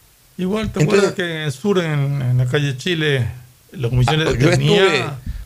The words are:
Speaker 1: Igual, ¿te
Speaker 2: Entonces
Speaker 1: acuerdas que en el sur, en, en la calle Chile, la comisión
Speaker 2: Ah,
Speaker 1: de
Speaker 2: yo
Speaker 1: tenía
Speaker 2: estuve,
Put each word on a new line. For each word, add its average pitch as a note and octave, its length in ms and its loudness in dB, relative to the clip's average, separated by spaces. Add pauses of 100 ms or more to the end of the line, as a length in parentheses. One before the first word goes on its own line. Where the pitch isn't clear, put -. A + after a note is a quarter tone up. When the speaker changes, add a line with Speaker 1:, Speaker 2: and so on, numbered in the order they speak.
(380)
Speaker 1:
Igual, G3+ 340 -4
¿te - 80 -6
Speaker 2:
Entonces G3 320 4
Speaker 1:
acuerdas - 20 -12
que F#3 100 -4
en E3 200 -6
el D3+ 80 -2
sur, G3+ 260 -2
en, C#3+ 440 -2
en B2 180 0
la B2+ 80 2
calle C#3+ 300 0
Chile, D3+ 500 -2 (460)
la A#2 160 -4
comisión B2+ 320 2
Speaker 2:
Ah, D#3 100 0
Speaker 1:
de A#2+ 80 -2
Speaker 2:
yo D3 100 4
Speaker 1:
tenía F3 360 4
Speaker 2:
estuve, D3+ 180 2 (420)